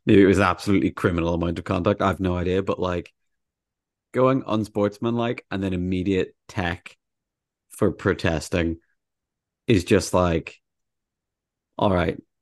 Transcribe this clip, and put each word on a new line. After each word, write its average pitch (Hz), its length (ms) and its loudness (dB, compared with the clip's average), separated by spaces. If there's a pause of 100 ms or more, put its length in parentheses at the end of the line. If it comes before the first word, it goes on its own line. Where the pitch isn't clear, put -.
maybe 101 180 8
it 95 40 8
was 92 120 6
an 101 60 4
absolutely 92 460 0
criminal 85 440 -2
amount 85 240 -2
of 87 60 -12
contact. 95 380 0
I've 95 180 0
no 92 160 0
idea. 90 260 -2
But, - 160 -4
like, 87 340 -4 (1000)
going 131 340 2
unsportsmanlike 117 1040 -2
and 98 120 -4
then 95 100 -2
immediate 92 640 -2 (140)
tech - 480 -6 (760)
for 101 220 0
protesting 82 840 -2 (880)
is 98 180 2
just - 280 2
like, 87 480 0 (1200)
all 101 160 2
right, 87 260 0 (220)